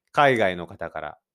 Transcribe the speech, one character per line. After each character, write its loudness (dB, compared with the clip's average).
海 4
外 0
の -10
方 -12
か -12
ら -12